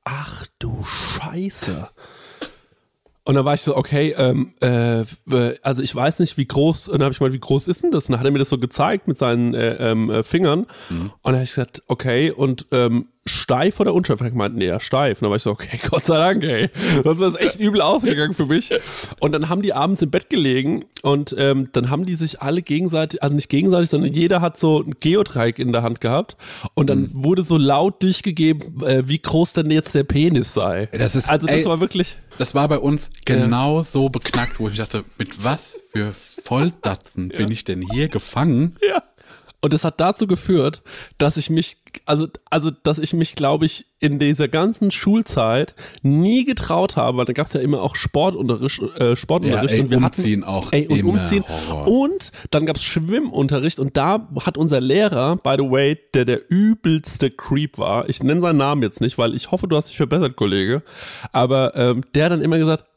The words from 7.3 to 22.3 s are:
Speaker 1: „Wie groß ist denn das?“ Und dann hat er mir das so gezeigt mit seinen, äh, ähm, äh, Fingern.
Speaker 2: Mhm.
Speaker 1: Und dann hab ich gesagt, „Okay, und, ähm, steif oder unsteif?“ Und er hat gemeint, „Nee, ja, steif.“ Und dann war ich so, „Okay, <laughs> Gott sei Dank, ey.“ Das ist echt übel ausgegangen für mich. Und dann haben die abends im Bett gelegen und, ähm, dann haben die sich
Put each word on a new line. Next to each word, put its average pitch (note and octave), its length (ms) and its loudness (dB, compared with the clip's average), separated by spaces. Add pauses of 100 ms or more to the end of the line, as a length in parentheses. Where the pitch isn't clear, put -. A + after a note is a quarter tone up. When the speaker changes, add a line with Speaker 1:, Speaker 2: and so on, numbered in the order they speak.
Speaker 1:
„Wie C3+ 60 -6
groß C#3 280 0
ist F3+ 160 -2
denn E4+ 80 2
das?“ D3+ 140 0
Und C3+ 60 0
dann A#2 80 0
hat B2+ 60 0
er C#3 60 4
mir C#3 80 2
das C#3 80 0
so C3+ 100 0
gezeigt C#3 480 -2
mit D#3+ 100 0
seinen, A#2+ 380 0
äh, A2+ 380 0
ähm, A2+ 180 0
äh, A2 140 0
Fingern. E3+ 420 2 (240)
Speaker 2:
Mhm. F2 220 -6 (100)
Speaker 1:
Und C3 100 0
dann C3 40 4
hab B2+ 80 0
ich B2 60 -6
gesagt, - 360 -6
„Okay, C3 460 0
und, C3 400 -2
ähm, A#2+ 340 2 (180)
steif C#3+ 540 -2
oder E3 160 2
unsteif?“ F3 260 2
Und - 20 -2
er A#2+ 40 -2
hat A2+ 60 -4
gemeint, A2+ 240 -2
„Nee, F#2+ 100 0
ja, F#2 140 -2
steif.“ C3 380 0
Und - 40 -4
dann G#2+ 80 0
war G2+ 60 0
ich G#2+ 80 -4
so, G#2 80 0
„Okay, - 300 -8
<laughs> - 60 -4
Gott - 160 -2
sei E3 120 2
Dank, F3+ 260 2
ey.“ A#2+ 260 0 (360)
Das E3 160 2
ist F3+ 200 0
echt - 200 -2
übel G#3 200 2
ausgegangen D#3+ 540 0
für D#3 120 0
mich. D3+ 260 0 (480)
Und D3+ 100 0
dann D#3 180 -2
haben F#3+ 140 -2
die G3+ 100 0
abends F3+ 300 0
im D3+ 80 0
Bett - 180 -2
gelegen C#3 560 0 (180)
und, C#3+ 360 0
ähm, C3+ 340 2
dann B2 180 0
haben D3+ 140 -2
die F3+ 120 -4
sich D#3+ 260 -6